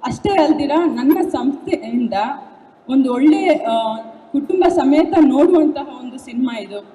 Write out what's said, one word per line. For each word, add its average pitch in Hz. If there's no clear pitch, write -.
ಅಷ್ಟೇ -
ಅಲ್ದಿರ 302
ನನ್ನ 269
ಸಂಸ್ಥೆಯಿಂದ 240
ಒಂದು 262
ಒಳ್ಳೆ, 302
ಆ, 226
ಕುಟುಂಬ 339
ಸಮೇತ 302
ನೋಡುವಂತಹ 294
ಒಂದು 254
ಸಿನಿಮಾ 240
ಇದು. 202